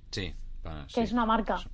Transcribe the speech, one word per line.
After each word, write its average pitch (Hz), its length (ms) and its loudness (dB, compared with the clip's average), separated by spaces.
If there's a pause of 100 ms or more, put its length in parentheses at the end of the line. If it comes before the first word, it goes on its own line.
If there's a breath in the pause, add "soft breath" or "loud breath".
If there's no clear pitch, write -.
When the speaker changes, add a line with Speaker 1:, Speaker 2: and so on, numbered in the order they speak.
(120)
Speaker 1:
Sí, 90 220 -2 (300)
bueno, 76 240 -6
Speaker 2:
Que - 60 -14
Speaker 1:
sí. 240 80 4
Speaker 2:
es 202 120 2
una 240 120 4
marca. 220 340 4
Speaker 1:
Sí. - 140 -8